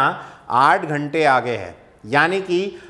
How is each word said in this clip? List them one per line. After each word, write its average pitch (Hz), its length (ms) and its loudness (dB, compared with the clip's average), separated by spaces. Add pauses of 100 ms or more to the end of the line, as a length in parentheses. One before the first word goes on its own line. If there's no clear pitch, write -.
(520)
आठ 156 340 4
घंटे 147 400 -2
आगे 123 260 2
है, 95 240 -8 (300)
यानी 156 360 0
कि 190 380 -4 (100)